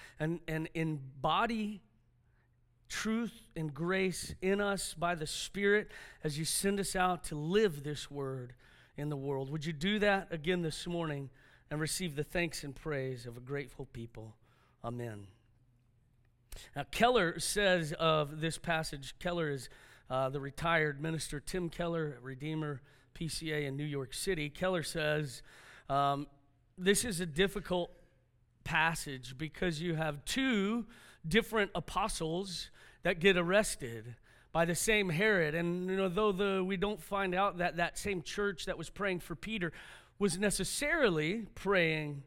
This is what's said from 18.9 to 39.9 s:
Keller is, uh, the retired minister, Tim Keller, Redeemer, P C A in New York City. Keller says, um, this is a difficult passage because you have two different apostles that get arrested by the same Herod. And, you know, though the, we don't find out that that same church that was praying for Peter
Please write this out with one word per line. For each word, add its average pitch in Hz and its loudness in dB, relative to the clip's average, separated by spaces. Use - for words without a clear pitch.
Keller 175 -2
is, 131 -6
uh, 131 0
the 139 -4
retired 151 0
minister, 156 -4
Tim 180 -4
Keller, 165 -4
Redeemer, 143 -4
P 165 -6
C 160 -6
A 151 -2
in 135 -4
New 143 -4
York 139 -6
City. 160 -2
Keller 180 0
says, 151 -2
um, 139 4
this 190 4
is 208 -2
a 185 0
difficult 180 0
passage 151 0
because 156 -2
you 170 0
have 151 -2
two 233 2
different 214 4
apostles 180 -2
that 180 2
get 185 8
arrested 143 0
by 165 4
the 170 0
same 214 2
Herod. 170 4
And, 175 0
you 190 0
know, 190 2
though 208 2
the, 190 0
we 190 0
don't 202 -2
find 196 0
out 185 2
that 170 0
that 170 -2
same 196 -4
church 202 -4
that 165 -4
was 156 -8
praying 190 -2
for - -8
Peter 196 -4